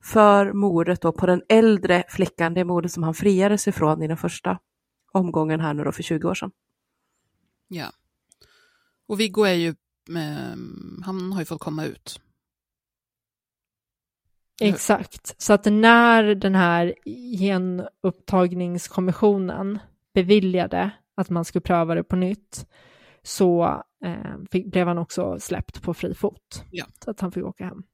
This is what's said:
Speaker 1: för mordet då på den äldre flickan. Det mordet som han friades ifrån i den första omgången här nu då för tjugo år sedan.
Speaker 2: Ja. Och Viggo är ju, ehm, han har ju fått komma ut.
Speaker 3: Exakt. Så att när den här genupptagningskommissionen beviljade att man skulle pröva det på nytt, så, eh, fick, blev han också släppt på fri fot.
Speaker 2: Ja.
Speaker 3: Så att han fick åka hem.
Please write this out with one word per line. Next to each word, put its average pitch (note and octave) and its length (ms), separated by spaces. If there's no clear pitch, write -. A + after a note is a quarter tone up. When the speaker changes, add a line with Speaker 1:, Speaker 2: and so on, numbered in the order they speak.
Speaker 1:
för G3+ 500
mordet F3+ 480
då E3 100
på F#3 140
den F3+ 240
äldre G3 600
flickan. E3+ 440
Det F3+ 100
mordet F3 280
som E3+ 120
han D#3+ 100
friades G3+ 540
ifrån D#3 360
i D#3 40
den D#3+ 100
första F3+ 420
omgången D#3+ 480
här D#3+ 140
nu D3 100
då C#3+ 80
för - 120
tjugo E3 240
år F3+ 60
sedan. - 180
Speaker 2:
Ja. D#3+ 240
Och G3+ 120
Viggo G#3+ 240
är F#3+ 100
ju, E3 220
ehm, D3 880
han F#3 260
har G3 80
ju D#3 60
fått E3 140
komma D#3 260
ut. - 360
Speaker 3:
Exakt. - 800
Så - 120
att G3+ 120
när A3+ 580
den G3 320
här F3 400
genupptagningskommissionen F#3 2500
beviljade F#3 760
att G3 140
man E3+ 160
skulle - 160
pröva E3+ 340
det E3+ 80
på - 120
nytt, F#3 520
så, E3+ 600
eh, - 300
fick, F#3 200
blev F3+ 160
han F3 100
också E3+ 420
släppt - 420
på F3 120
fri - 200
fot. - 580
Speaker 2:
Ja. F3+ 140
Speaker 3:
Så A#3 80
att - 80
han F#3 120
fick F3+ 120
åka F#3 220
hem. F#3 180